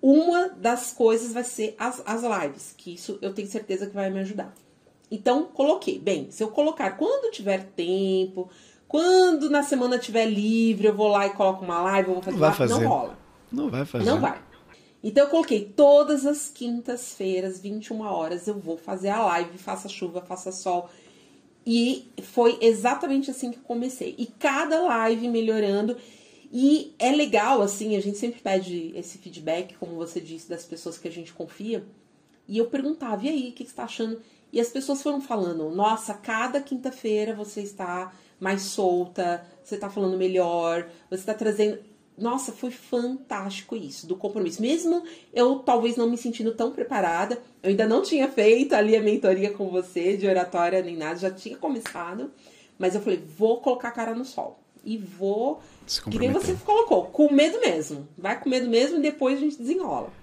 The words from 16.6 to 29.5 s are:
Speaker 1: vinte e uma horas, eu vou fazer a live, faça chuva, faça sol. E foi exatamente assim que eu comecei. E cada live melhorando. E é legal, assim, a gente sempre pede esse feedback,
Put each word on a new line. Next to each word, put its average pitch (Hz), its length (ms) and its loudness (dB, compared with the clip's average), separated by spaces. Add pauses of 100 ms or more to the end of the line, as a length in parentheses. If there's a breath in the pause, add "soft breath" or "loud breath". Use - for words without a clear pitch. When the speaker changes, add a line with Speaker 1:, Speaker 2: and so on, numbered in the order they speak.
Speaker 1:
vinte 208 280 -10
e 233 60 -8
uma 214 180 -6
horas, 175 360 -4
eu 208 120 -2
vou 165 180 -6
fazer 190 320 -6
a 220 160 0
live, 175 320 0
faça 190 320 -10
chuva, 180 320 -8
faça 185 300 -10
sol. 175 380 -4 (760 loud breath)
E 240 420 2 (160)
foi 233 380 2
exatamente 269 680 2
assim 240 220 -6
que 233 60 -12
eu - 60 -20
comecei. 240 540 -6
E 233 80 -4
cada 311 560 0
live 233 460 0
melhorando. 220 680 0 (560 loud breath)
E 277 460 2
é 247 140 2
legal, 233 500 4
assim, 208 340 0
a 190 60 0
gente 202 160 -4
sempre 233 240 -6
pede 180 540 -2
esse - 240 -14
feedback, 165 560 -6